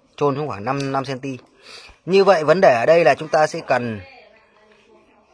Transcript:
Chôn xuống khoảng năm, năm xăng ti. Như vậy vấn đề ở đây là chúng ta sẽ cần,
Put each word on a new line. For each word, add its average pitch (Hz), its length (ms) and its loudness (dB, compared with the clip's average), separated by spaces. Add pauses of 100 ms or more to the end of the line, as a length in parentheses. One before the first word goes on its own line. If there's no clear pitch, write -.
(160)
Chôn 143 200 -2
xuống 147 120 -8
khoảng 101 160 -12
năm, 135 280 -6
năm 135 120 -4
xăng 135 140 -10
ti. 135 200 -12 (680)
Như 190 180 2
vậy 180 200 2
vấn 160 160 2
đề 165 140 6
ở 117 120 -2
đây 165 180 4
là 147 100 4
chúng 156 140 -12
ta 156 180 2
sẽ 160 140 -8
cần, 120 400 -4 (1300)